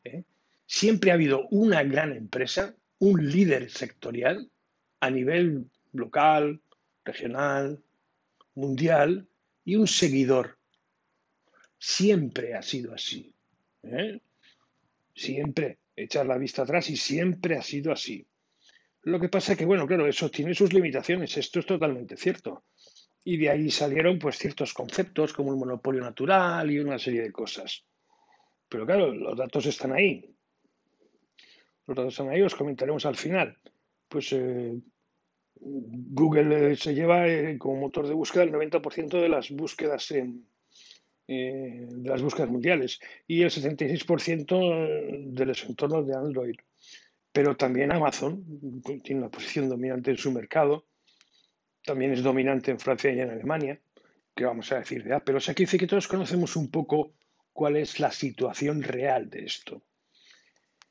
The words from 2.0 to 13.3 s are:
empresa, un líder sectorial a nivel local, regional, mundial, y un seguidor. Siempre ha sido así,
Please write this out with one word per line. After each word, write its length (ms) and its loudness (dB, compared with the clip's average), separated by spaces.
empresa, 600 -4
un 320 6
líder 400 4
sectorial 800 -4
a 100 0
nivel 560 2
local, 680 2
regional, 800 -4
mundial, 720 2
y 120 0
un 100 6
seguidor. 720 2
Siempre 760 2
ha 80 -8
sido 300 -8
así, 420 -12